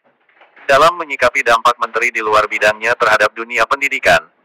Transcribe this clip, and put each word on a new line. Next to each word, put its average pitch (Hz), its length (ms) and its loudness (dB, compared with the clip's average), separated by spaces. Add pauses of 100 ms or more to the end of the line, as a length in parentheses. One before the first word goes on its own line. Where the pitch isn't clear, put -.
(640)
Dalam 156 320 4
menyikapi 139 480 -4
dampak 117 320 2
menteri 117 320 -4
di 113 100 -6
luar 107 300 0
bidangnya 107 480 -2
terhadap 107 400 0
dunia 117 320 -4
pendidikan, 127 560 -2 (200)